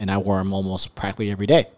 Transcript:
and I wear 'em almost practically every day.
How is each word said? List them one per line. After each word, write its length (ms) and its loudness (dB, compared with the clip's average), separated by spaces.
and 100 -4
I 60 0
wear 240 0
'em 140 -2
almost 400 -4
practically 360 -4
every 160 -4
day. 200 6